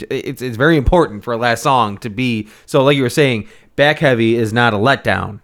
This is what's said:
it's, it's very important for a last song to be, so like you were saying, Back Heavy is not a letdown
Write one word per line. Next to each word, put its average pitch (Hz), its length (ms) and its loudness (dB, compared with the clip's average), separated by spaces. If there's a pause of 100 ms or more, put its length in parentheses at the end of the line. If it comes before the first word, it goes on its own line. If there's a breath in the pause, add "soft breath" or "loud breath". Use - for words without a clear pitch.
it's, 131 320 -8
it's 123 140 -8
very 151 220 4
important 123 480 0
for 120 80 -6
a 117 40 -4
last 117 240 -2
song 117 380 0
to 120 100 -10
be, 110 380 -4 (180 loud breath)
so 139 200 2
like 147 100 4
you 135 80 0
were 120 60 0
saying, 127 380 0 (280 loud breath)
Back 147 240 2
Heavy 117 380 2
is 110 160 -2
not 120 200 2
a 104 40 -2
letdown 101 680 -2